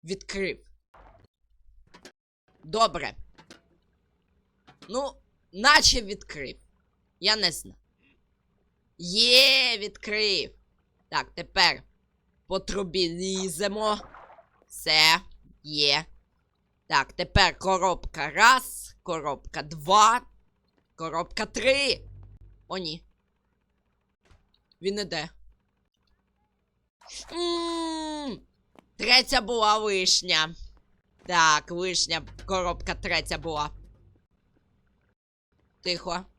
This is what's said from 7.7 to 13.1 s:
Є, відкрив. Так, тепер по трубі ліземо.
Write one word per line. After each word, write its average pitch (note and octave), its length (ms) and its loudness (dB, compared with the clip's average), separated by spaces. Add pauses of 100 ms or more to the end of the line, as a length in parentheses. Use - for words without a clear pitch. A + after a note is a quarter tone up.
Є, B3 800 4
відкрив. G#3 720 -4 (580)
Так, C#3+ 260 -6
тепер E3 480 0 (640)
по F#3+ 140 -4
трубі F#3 480 -2
ліземо. F#3+ 920 -4 (680)